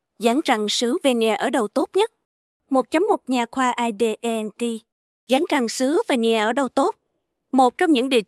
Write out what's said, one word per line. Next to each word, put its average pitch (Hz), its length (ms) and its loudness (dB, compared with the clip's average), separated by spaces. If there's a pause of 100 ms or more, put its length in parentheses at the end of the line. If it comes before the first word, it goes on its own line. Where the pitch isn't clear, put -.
(200)
dán 233 260 0
răng 214 240 0
sứ 247 340 -2
veneer 226 360 0
ở 226 100 -2
đâu 262 180 -2
tốt 302 260 -2
nhất? 415 180 0 (580)
Một 254 220 0
chấm 320 180 2
một 330 200 -2
nha 247 220 0
khoa 254 240 0 (100)
I 233 140 -2
D 226 280 -2
N 220 220 -4
T. - 140 -10 (640)
Dán 269 220 2
răng 254 200 0
sứ 285 380 0
veneer 226 400 0
ở 240 60 -2
đâu 254 160 -2
tốt? 320 260 0 (560)
Một 254 260 4
trong 349 140 2
những 269 180 2
địa 247 180 4